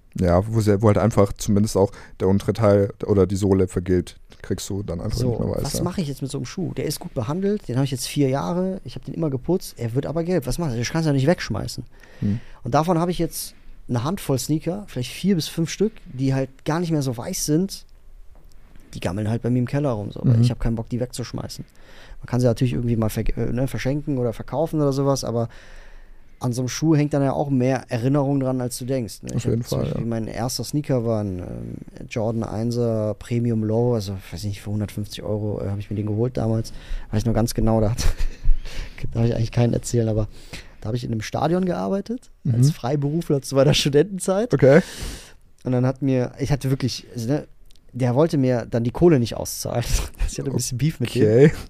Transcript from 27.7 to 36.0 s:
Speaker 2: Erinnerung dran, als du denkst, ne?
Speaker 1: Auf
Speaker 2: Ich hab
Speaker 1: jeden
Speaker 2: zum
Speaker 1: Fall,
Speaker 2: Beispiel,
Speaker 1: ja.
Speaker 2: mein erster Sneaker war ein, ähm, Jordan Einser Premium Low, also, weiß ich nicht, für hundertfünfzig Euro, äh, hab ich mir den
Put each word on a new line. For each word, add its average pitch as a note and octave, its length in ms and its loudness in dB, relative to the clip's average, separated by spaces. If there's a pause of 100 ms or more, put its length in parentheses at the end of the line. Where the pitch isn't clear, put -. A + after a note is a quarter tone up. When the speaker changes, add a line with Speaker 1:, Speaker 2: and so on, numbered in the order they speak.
Speaker 2:
Erinnerung C3+ 480 0
dran, C3 220 -2
als B2 160 -6
du - 80 -8
denkst, B2 380 -6
ne? B2 80 -12
Speaker 1:
Auf A#2+ 60 -4
Speaker 2:
Ich A#2 80 -4
hab A#2 80 0
Speaker 1:
jeden A#2 120 -2
Speaker 2:
zum C3+ 140 -4
Speaker 1:
Fall, - 80 0
Speaker 2:
Beispiel, - 160 -4
Speaker 1:
ja. A2+ 60 -4
Speaker 2:
mein A2+ 180 -4
erster A#2+ 380 -6
Sneaker C3+ 420 -2
war A2 160 0
ein, F#2+ 160 -4
ähm, - 720 -12
Jordan A2+ 340 -2
Einser A2+ 720 -2
Premium A#2 500 -2
Low, A#2 300 2
also, G2+ 180 -4 (180)
weiß - 100 -10
ich G#2 80 -6
nicht, G2+ 140 -8
für - 80 -8
hundertfünfzig G#2 520 -6
Euro, G#2+ 400 -4
äh, G2 80 -2
hab G2 80 -4
ich G#2 120 -10
mir G#2 60 -4
den G#2 100 -2